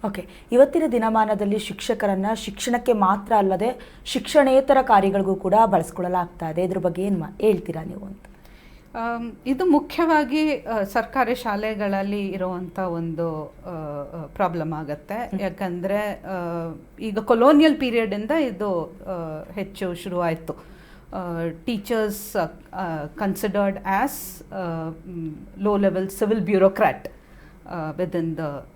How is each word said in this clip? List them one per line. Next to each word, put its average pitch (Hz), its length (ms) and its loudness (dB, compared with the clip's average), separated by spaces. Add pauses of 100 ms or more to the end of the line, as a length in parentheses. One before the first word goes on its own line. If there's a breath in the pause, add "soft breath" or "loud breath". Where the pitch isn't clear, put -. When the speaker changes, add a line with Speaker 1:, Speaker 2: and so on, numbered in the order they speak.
Speaker 1:
ಓಕೆ, 196 220 -8 (240 loud breath)
ಇವತ್ತಿನ 285 300 8 (100)
ದಿನಮಾನದಲ್ಲಿ 214 640 2
ಶಿಕ್ಷಕರನ್ನ 202 680 -2 (100)
ಶಿಕ್ಷಣಕ್ಕೆ 240 560 -2
ಮಾತ್ರ 202 460 2
ಅಲ್ಲದೆ 196 540 0 (120)
ಶಿಕ್ಷಣೇತರ 269 800 4
ಕಾರ್ಯಗಳಿಗೂ 196 520 4
ಕೂಡ 190 200 0 (120)
ಬಳಸ್ಕೊಳ್ಳಲಾಗ್ತಾ 175 840 -2
ಇದೆ. 170 140 -2
ಇದ್ರ 185 140 -2
ಬಗ್ಗೆ 175 240 -2
ಏನ್ 196 180 0
ಮಾ-, - 200 -10
ಹೇಳ್ತೀರಾ 170 440 0
ನೀವು 196 220 -12
ಅಂತ? 196 140 -16 (760 soft breath)
Speaker 2:
ಆಮ್, 233 360 -6 (140)
ಇದು 269 200 0
ಮುಖ್ಯವಾಗಿ, 302 920 4
ಆ, 226 260 -2
ಸರ್ಕಾರಿ 226 520 0
ಶಾಲೆಗಳಲ್ಲಿ 208 960 -2
ಇರುವಂಥ 185 500 -6
ಒಂದು, 165 640 -4
ಆ, 143 40 -14
ಆ, 156 760 -10
ಪ್ರಾಬ್ಲಮ್ 170 460 -2
ಆಗತ್ತೆ. 151 420 -8
Speaker 1:
ಹ್ಮ್. 214 260 -6
Speaker 2:
ಯಾಕಂದ್ರೆ, 190 840 -4
ಆ, 190 100 -10 (680)
ಈಗ 214 180 -4
ಕೊಲೋನಿಯಲ್ 269 580 6
ಪೀರಿಯಡಿಂದ 220 540 0
ಇದು, 208 560 0
ಆ, 165 680 -10
ಹೆಚ್ಚು 190 420 -6
ಶುರುವಾಯ್ತು. 170 800 -4 (420 loud breath)
ಆ, 185 40 -6 (460)
ಟೀಚರ್ಸ್, 220 720 -4 (380)
ಆ, 160 320 -6
ಕನ್ಸಿಡರ್ಡ್ 196 800 -2
ಆಸ್, 208 560 -4 (100)
ಆ, 196 40 -10 (540)
ಮ್, 165 240 -8 (240)
ಲೋ 202 180 2
ಲೆವೆಲ್ 190 320 2
ಸಿವಿಲ್ 214 320 0
ಬ್ಯೂರೋಕ್ರಾಟ್, 190 680 4 (600 soft breath)
ಆ, 160 280 -6
within 170 340 -2
the 156 180 -4 (280)